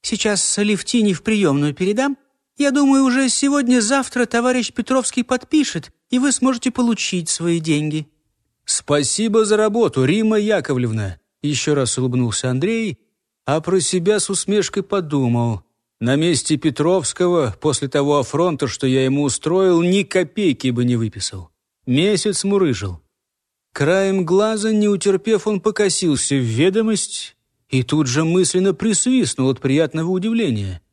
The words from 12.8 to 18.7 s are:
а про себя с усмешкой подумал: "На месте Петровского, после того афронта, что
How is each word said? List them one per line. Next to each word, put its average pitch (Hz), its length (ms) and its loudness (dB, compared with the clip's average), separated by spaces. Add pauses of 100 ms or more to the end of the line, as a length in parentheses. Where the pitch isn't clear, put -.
а 151 140 0
про 180 200 0
себя 185 380 0
с - 100 -4
усмешкой 196 540 -2
подумал: 123 800 -2 (380)
"На 123 160 0
месте 156 400 0
Петровского, 160 1040 0
после 143 280 -2
того 143 300 2
афронта, 143 500 0
что - 180 -4